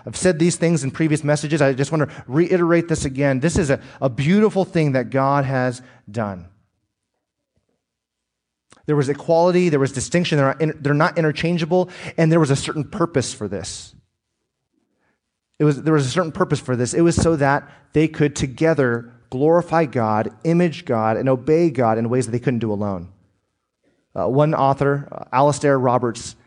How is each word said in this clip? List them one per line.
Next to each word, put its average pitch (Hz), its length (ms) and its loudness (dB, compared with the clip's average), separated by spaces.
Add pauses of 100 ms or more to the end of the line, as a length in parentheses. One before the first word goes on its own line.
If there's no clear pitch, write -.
I've 110 100 -12
said 180 220 0
these 170 180 2
things 165 280 0
in 131 60 -4
previous 151 340 -2
messages. 147 360 0
I 139 140 4
just 135 160 -2
want 156 180 0
to - 200 -18
reiterate 170 600 2
this 160 160 -2
again. 135 360 0
This 160 180 0
is 165 100 0
a, 139 120 0 (200)
a 135 80 0
beautiful 185 560 2
thing 160 280 0
that 127 180 -2
God 135 340 2
has 127 380 -2 (260)
done. 101 400 -6 (2500)
There 151 100 0
was 135 120 2
equality, 170 600 2
there 147 120 2
was 135 120 0
distinction, 160 460 0
they're 135 80 4
not 135 160 -2
in-, 156 180 -2
they're 143 140 0
not 160 240 2
interchangeable, 170 720 0 (260)
and 160 140 4
there 165 100 4
was 139 120 2
a 139 40 4
certain 151 280 -6
purpose 170 500 -4
for 104 140 -8
this. - 460 -10 (1600)
It 156 60 2
was, 143 180 2
there 156 120 2
was 143 120 2
a 127 40 -6
certain 160 220 -2
purpose 151 280 -2
for 127 160 -4
this. 120 180 -2
It 170 80 2
was 170 140 2
so 165 200 2
that 143 320 0 (240)
they 151 140 4
could 151 300 -2
together 131 760 -2 (180)
glorify 165 540 2
God, 110 480 -2 (120)
image 170 400 0
God, 110 320 0
and 131 120 -2
obey 156 420 2
God 113 280 2
in 113 100 -2
ways 123 180 0
that 110 60 -6
they 120 60 -2
couldn't 117 220 -2
do 110 120 -2
alone. 98 400 -6 (1080)
Uh, 90 100 -2
one 147 260 2
author, 139 580 0
uh, - 180 -14
Alistair 139 480 2
Roberts, 123 580 -2 (100)